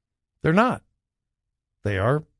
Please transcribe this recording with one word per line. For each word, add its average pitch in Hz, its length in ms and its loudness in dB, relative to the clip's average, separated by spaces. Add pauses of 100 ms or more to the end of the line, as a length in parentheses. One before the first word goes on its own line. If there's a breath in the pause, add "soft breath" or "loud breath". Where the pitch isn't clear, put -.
(440)
They're 156 100 2
not. 220 300 0 (1000)
They 101 140 -2
are 127 260 -2 (160)